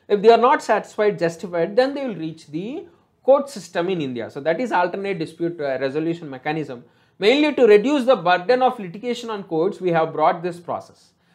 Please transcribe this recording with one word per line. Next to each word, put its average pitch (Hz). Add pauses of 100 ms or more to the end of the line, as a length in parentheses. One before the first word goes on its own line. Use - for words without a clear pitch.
If 202
they 220
are 233
not 262
satisfied, 208
justified, 170
then 262
they 277
will 214
reach 160
the 208 (360)
court 277
system 180
in 180
India. 120
So 143
that 156
is 247
alternate 185
dispute, 165
uh, 135
resolution 160
mechanism. 135 (360)
Mainly 277
to 247
reduce 226
the 254
burden 180
of 254
litigation 226
on 208
courts, 170
we 180
have 160
brought 165
this 175
process. - (240)